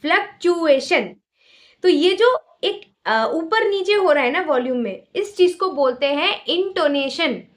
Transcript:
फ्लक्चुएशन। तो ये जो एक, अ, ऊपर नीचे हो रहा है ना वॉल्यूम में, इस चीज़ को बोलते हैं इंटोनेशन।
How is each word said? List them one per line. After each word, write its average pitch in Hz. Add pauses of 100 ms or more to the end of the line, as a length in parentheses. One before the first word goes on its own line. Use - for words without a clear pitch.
फ्लक्चुएशन। 330 (640)
तो 359
ये 339
जो 466
एक, - (140)
अ, 220
ऊपर 415
नीचे 392
हो 392
रहा 285
है 247
ना 320
वॉल्यूम 254
में, 208 (140)
इस 415
चीज़ 359
को 381
बोलते 262
हैं 294
इंटोनेशन। 294 (140)